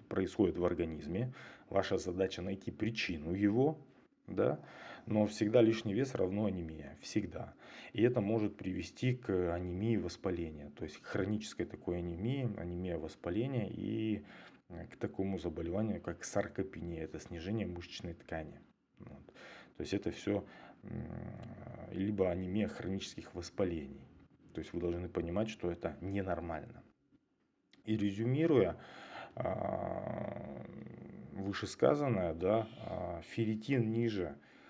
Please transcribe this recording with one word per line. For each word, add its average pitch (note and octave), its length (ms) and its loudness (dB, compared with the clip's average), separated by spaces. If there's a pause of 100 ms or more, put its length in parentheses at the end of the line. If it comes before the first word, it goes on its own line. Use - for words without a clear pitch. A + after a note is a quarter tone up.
происходит F2+ 480 4
в F2 80 4
организме. E2+ 680 0 (360)
Ваша F#2+ 300 4
задача F#2 420 0
найти F#2+ 300 -4
причину F2 640 0
его, A2 440 6 (520)
да, A2+ 320 4 (460)
но G#2+ 200 4
всегда A2 360 6
лишний A2 320 4
вес C3 200 0
равно F#2+ 300 2
анемия, D#2+ 560 -4
всегда. - 540 -2 (380)
И G#2+ 100 4
это A#2+ 180 6
может G#2+ 360 2
привести F#2 600 0
к F2+ 360 2
анемии F#2 440 0
воспаления, E2+ 800 -2
то - 80 -6
есть - 140 -8
к - 80 -20
хронической G2+ 600 -2
такой - 320 -2
анемии, G#2 500 0 (100)
анемия F2 380 -2
воспаления G#2 720 -2
и, G#2+ 540 0 (460)
э, F2 180 -8
к - 120 -16
такому G2 400 0
заболеванию, F2 640 0
как - 220 -6
саркопения, E2+ 800 -2
это D#2+ 160 -6
снижение F2+ 480 -2
мышечной F2 480 -8
ткани. D2+ 460 -8 (380)
Вот. - 280 -16 (500)
То - 60 -6
есть D#2 120 0
это G2 180 0
всё, G2+ 320 0 (380)
м, E2 260 -6 (840)
либо F#2+ 380 4
анемия F#2+ 380 2
хронических - 640 -4
воспалений. D#2 640 -2 (540)
То D#2+ 60 -4
есть - 120 -8
вы E2+ 80 -2
должны F2 280 0
понимать, F2 400 0
что - 220 -2
это - 300 -4
ненормально. F2 800 -2 (1040)
И A2 120 2
резюмируя, A2+ 800 4 (580)
а, - 1300 -2 (640)
вышесказанное, G2+ 1040 2
да, G#2 340 4 (180)
а, F2 360 -4
ферритин A2+ 680 2
ниже G#2+ 460 0 (340)